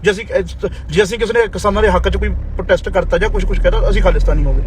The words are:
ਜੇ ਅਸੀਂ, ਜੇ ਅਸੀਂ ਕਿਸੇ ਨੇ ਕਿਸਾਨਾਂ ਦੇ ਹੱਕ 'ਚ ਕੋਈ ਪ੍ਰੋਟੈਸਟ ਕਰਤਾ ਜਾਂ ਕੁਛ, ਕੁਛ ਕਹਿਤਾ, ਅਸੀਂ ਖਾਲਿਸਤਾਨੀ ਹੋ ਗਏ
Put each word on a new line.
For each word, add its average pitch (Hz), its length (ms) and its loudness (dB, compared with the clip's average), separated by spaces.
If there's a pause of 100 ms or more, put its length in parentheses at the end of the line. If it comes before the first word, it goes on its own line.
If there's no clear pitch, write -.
ਜੇ 208 80 2
ਅਸੀਂ, 202 140 -4 (600)
ਜੇ 175 160 0
ਅਸੀਂ 208 160 -4
ਕਿਸੇ 214 140 -2
ਨੇ 226 140 2
ਕਿਸਾਨਾਂ 202 340 -2
ਦੇ 214 80 4
ਹੱਕ 180 200 2
'ਚ 185 80 -2
ਕੋਈ 202 120 0
ਪ੍ਰੋਟੈਸਟ - 600 -2
ਕਰਤਾ 175 280 0
ਜਾਂ 208 120 0
ਕੁਛ, 190 160 0
ਕੁਛ 185 140 0
ਕਹਿਤਾ, - 300 2
ਅਸੀਂ 185 120 2
ਖਾਲਿਸਤਾਨੀ 170 440 2
ਹੋ 135 80 2
ਗਏ 135 140 0